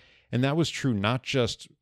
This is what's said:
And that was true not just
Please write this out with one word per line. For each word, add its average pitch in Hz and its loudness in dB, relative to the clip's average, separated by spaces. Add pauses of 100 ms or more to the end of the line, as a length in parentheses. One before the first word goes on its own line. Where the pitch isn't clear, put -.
(300)
And 120 2
that 139 0
was 165 2
true - -2
not 110 0
just - -2 (120)